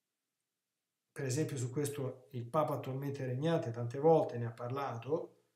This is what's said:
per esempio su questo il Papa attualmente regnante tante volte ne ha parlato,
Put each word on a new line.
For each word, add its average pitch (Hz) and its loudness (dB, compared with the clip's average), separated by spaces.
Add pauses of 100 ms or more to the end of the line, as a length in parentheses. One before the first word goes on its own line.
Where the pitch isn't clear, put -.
(1120)
per 143 -6
esempio 139 0
su 120 -2
questo 139 -4
il 117 -6
Papa 151 2
attualmente 135 -4
regnante 135 0
tante 117 -4
volte 156 6
ne 117 -2
ha 117 -6
parlato, 131 -4 (120)